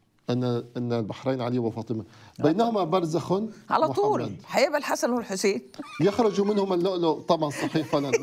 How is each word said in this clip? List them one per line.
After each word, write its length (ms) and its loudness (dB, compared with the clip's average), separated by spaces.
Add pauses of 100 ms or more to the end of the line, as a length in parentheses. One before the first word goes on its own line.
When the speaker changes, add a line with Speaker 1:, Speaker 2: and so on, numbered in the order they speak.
(300)
Speaker 1:
أن، 140 0 (340)
أن 160 -2
البحرين 480 -2
علي 180 -2
وفاطمة، 440 -4 (360)
Speaker 2:
آه. 40 -4
Speaker 1:
بينهما 400 2
برزخ 480 0 (380)
Speaker 2:
على 180 2
طول 340 0
Speaker 1:
محمد. 140 -6 (140)
Speaker 2:
هيبقى 280 2
الحسن 340 -2
والحسين. 500 -2 (400)
Speaker 1:
يخرج 400 4
منهما 340 2
اللؤلؤ، 460 2
طبعًا 280 0
صحيح 380 -2
فعلًا، 240 0 (120)